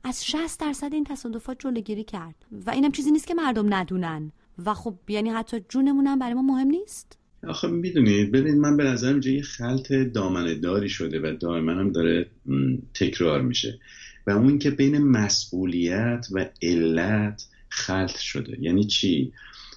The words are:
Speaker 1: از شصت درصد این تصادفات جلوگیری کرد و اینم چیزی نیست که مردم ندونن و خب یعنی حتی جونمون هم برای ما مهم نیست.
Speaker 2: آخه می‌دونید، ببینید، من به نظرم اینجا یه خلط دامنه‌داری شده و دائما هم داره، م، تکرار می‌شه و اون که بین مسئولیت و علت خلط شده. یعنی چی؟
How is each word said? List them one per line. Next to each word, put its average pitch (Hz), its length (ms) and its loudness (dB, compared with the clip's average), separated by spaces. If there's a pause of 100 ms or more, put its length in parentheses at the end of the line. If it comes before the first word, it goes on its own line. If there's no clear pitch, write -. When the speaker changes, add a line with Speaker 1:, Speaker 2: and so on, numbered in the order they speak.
Speaker 1:
از 247 220 -8
شصت 320 340 -4
درصد 285 320 -6
این 302 120 -2
تصادفات 254 560 -8
جلوگیری 214 440 -4
کرد 165 300 -12 (320)
و 226 40 -4
اینم 269 220 4
چیزی 285 180 0
نیست 302 160 4
که 349 80 -2
مردم 220 400 2
ندونن 165 580 -4 (340)
و 208 80 0
خب 202 200 -8 (140)
یعنی 214 220 0
حتی 226 380 -6
جونمون 277 380 2
هم 277 120 2
برای 247 160 -2
ما 262 80 -2
مهم 269 240 2
نیست. 349 500 -4 (320)
Speaker 2:
آخه 160 200 -4
می‌دونید، 127 640 4
ببینید، 143 280 4
من 147 160 4
به 147 80 4
نظرم 127 280 2
اینجا 135 180 0
یه 139 120 0
خلط 131 500 -4
دامنه‌داری 95 960 0
شده 82 320 -4
و 78 160 -4
دائما 85 360 -2
هم 95 200 0
داره، 82 340 2 (200)
م، 67 300 0 (180)
تکرار 73 480 0
می‌شه 62 360 -4 (480)
و 101 40 0
اون 127 280 4
که 143 120 0
بین 139 280 2
مسئولیت 104 1300 0
و 95 140 -2 (160)
علت 87 840 0 (220)
خلط 92 480 -4
شده. - 440 -8
یعنی 90 240 2
چی؟ 90 480 0 (440)